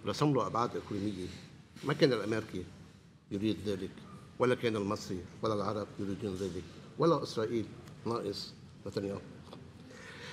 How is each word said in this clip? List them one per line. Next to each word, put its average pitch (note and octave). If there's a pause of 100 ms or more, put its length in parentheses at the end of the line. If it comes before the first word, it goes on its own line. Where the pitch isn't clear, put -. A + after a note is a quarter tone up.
رسم D3
له A2
أبعاد A#2
إقليمية. G2 (560)
ما C#3+
كان D3
الأمريكي G#2+ (680)
يريد G2+
ذلك، F#2+ (480)
ولا B2
كان A#2
المصري، G2+ (220)
ولا A2
العرب G2+ (120)
يريدون G2
ذلك، F2+ (360)
ولا D#3+
إسرائيل، A2 (400)
ناقص G#2+ (340)
نتنياهو. G2+ (1120)